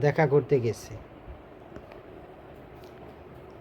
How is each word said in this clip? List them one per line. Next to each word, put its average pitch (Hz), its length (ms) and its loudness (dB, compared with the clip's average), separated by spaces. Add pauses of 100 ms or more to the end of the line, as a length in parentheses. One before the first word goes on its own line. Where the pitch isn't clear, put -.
দেখা 147 220 4
করতে 139 380 4
গেছে। - 280 -4 (2750)